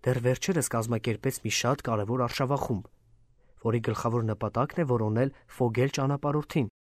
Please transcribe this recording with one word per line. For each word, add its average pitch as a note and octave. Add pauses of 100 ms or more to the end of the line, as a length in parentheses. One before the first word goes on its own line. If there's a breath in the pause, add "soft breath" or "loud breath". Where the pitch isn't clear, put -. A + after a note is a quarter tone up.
դեռ B2
վերջերս B2+
կազմակերպեց A#2
մի G#2+
շատ C3
կարևոր A#2
արշավախումբ, B2+ (720)
որի A#2
գլխավոր A2+
նպատակն A2
է D#3+
որոնել A#2+ (140 loud breath)
Ֆոգել B2
ճանապարհորդին C#3+ (140)